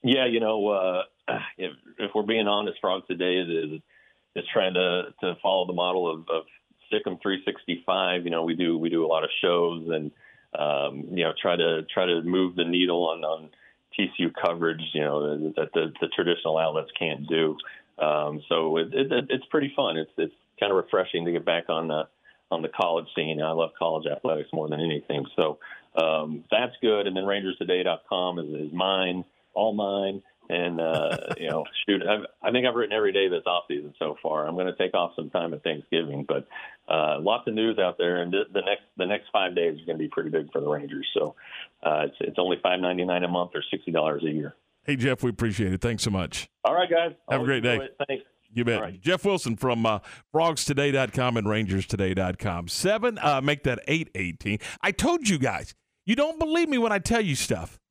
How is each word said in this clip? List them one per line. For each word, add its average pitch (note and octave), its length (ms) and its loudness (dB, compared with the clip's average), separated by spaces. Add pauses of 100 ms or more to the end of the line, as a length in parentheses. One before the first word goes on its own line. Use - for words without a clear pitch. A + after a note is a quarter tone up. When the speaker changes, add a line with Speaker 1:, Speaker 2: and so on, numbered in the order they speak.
Speaker 1:
Yeah, B2+ 220 4
you A#2 120 2
know, A2 300 2
uh, F#2 340 0 (540)
if, F2+ 160 -6 (260)
if G2+ 160 -4
we're G#2+ 80 2
being G#2+ 240 2
honest, G#2 340 0
Frogs F#2 280 -2
Today F2+ 260 0
is, F2+ 140 0
is – D#2 320 -2 (560)
is - 160 -6
trying F#2+ 220 2
to, F2+ 320 2 (160)
to F2+ 200 0
follow F#2+ 240 2
the F2+ 60 -6
model F2+ 360 0
of, D#2+ 120 -4 (100)
of E2 140 0 (480)
Sick'em G#2 280 -2
three F#2+ 240 -2
sixty-five. F#2 800 0
You F2 80 -2
know, E2 140 0
we E2+ 100 0
do, E2 240 2
we E2 120 0
do E2 140 2
a D#2+ 40 0
lot D#2+ 160 2
of D#2 60 -2 (120)
shows E2+ 460 2
and, D#2 240 -2 (440)
um, C#2+ 540 -2
you F2+ 140 0
know, D#2+ 80 0 (100)
try F2 140 2
to, E2 260 2 (100)
try F#2 140 2
to E2+ 160 2
move F2+ 320 2
the F2 100 0
needle F2 440 2
on, E2 160 -4
on D#2 260 -4 (460)
T G2 100 2 (100)
C - 60 -2
U E2+ 80 2
coverage, E2 520 0 (120)
you D2+ 60 0
know, D2 560 0
that D#2 180 -2
the, D#2+ 260 0
the E2 140 0
traditional E2 440 2
outlets D#2 380 0
can't D2 300 -4
do. D#2+ 300 2 (420)
Um, D2+ 500 0
so D#2+ 280 2
it, E2 180 0
it, C3+ 160 2 (200)
it's C3 200 -2
pretty C#3+ 240 0
fun. G2+ 220 2
It's, D#2 200 -4
it's E2 180 -2 (260)
kind G2+ 100 2
of F#2+ 60 6
refreshing F2+ 480 2
to E2+ 80 0
get E2 120 -2
back E2+ 240 0
on E2 200 0
the, D#2 180 0 (440)
on E2 120 -2
the D#2+ 60 -4
college E2+ 360 0 (100)
scene. D#2 280 -2
I D#2 80 0
love D#2+ 280 0
college D#2+ 320 -2
athletics D2+ 440 -2
more D#2 160 -2
than D2+ 100 -4
anything. D2 460 -2 (100)
So, D#2 220 0 (440)
um, D#2 480 0
that's B2 300 2
good. G#2 260 2
And F#2+ 80 -4
then F#2+ 120 -2
rangers G2 320 -2
today F#2 240 0
dot F2+ 260 -2
com F2+ 300 -2
is, D#2+ 80 -6
is D2+ 260 -6
mine, F#2 500 0 (300)
all G#2 220 0
mine. G2 480 -2 (260)
And, F2 320 -2
uh, D#2+ 460 0
<laughs> - 100 -6
you D#2+ 140 -4
know, D2+ 160 -2 (200)
shoot, G2 220 2
I've, G#2 160 0 (180)
I G2+ 80 0
think B2+ 160 2
I've B2 80 2
written A2 220 0
every G#2 160 2
day G2 160 4
this E2+ 180 0
offseason F2 520 -4
so D#2 240 -4
far. D#2 260 -2
I'm E2+ 80 -4
gonna F#2 220 -2
take F#2 160 0
off F2 200 2
some D#2 140 -6
time E2+ 240 -2
at D2+ 100 -10
Thanksgiving, D2+ 640 -2
but, C#2 220 -2 (420)
uh, D2+ 300 2
lots G#2 280 0
of A2+ 40 -4
news A2 260 2
out F2+ 200 2
there. F2 240 2
And F2 100 -2
th-, G2 180 2
the G2 120 -2
next, G2 220 -2 (120)
the F#2 80 0
next G2+ 260 -2
five F#2 240 0
days E2+ 280 2
are - 20 -20
gonna E2 140 -4
be D#2 100 -2
pretty D#2 220 -4
big D2+ 200 -2
for - 120 -2
the D2 60 -2
Rangers. D2 440 -4
So, - 220 0 (480)
uh, D2+ 240 2
it's, C#2+ 140 -6
it's - 180 -4
only F2+ 240 2
five F2+ 180 2
ninety-nine F2+ 440 0
a F2 40 0
month F2 260 0
or E2+ 160 -4
sixty - 220 -6
dollars D#2 320 2
a D#2 60 2
year. D2+ 240 -4 (300)
Speaker 2:
Hey, C#3 120 0
Jeff, B2+ 260 0
we B2+ 60 2
appreciate G#2 460 0
it. F#2 80 -4
Thanks A#2 200 -2
so A2+ 80 0
much. F#2+ 380 -4 (160)
Speaker 1:
All B2 100 4
right, F3+ 140 2
guys. E3 220 2 (180)
Speaker 2:
Have C3+ 120 2
a - 20 -2
Speaker 1:
Always B2 40 0
Speaker 2:
great C3 160 2
day. A#2+ 120 4
Speaker 1:
enjoy C3+ 100 0
it. - 120 -14 (120)
Thanks. C3+ 160 -4 (300)
Speaker 2:
You A#2+ 100 2
bet. A#2 120 2
Speaker 1:
All G#2+ 40 0
right. F#2 180 -8
Speaker 2:
Jeff F3 280 0
Wilson E3+ 300 0
from, A#2 280 0
uh, A2 140 2 (340)
frogs D#3+ 320 2
today C#3+ 260 2
dot C3 220 2
com B2 240 2
and G#2+ 100 2
rangers G2+ 400 2
today F#2+ 280 0
dot F#2 240 0
com. F2 280 -4
Seven, G#3+ 520 0
uh, C#3+ 240 2
make C#3+ 220 0
that B2 220 0
eight D#3 280 0
eighteen. G2+ 440 -2 (220)
I F#3+ 100 0
told D4 380 0
you F3+ 100 2
guys, A2 360 -2 (320)
you G#3+ 100 2
don't D#4 220 0
believe D#4+ 320 2
me C4+ 80 2
when A#3 120 2
I G#3 80 2
tell A#3 220 2
you F3+ 140 0
stuff. - 440 -4 (120)